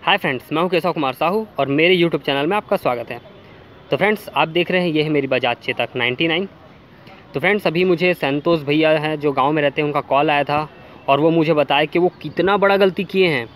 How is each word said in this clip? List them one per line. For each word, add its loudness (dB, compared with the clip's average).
Hi 0
friends, -4
मैं 0
हूं 0
केशव 0
कुमार -2
साहू -2
और 0
मेरे 4
YouTube 0
चैनल -2
में -2
आपका -4
स्वागत -4
है। -12
तो 0
friends, -2
आप 0
देख -2
रहे 0
हैं -2
ये 0
है -2
मेरी 0
Bajaj 0
Chetak -4
नाइंटी 0
नाइन। -2
तो -4
friends, 0
अभी 0
मुझे 2
संतोष 0
भैया 2
हैं 0
जो 0
गाँव 0
में 0
रहते 0
हैं, 0
उनका -2
call 0
आया 2
था -2
और 4
वो 4
मुझे 2
बताया 0
कि -2
वो 2
कितना 0
बड़ा 2
गलती 0
किए 0
हैं। -2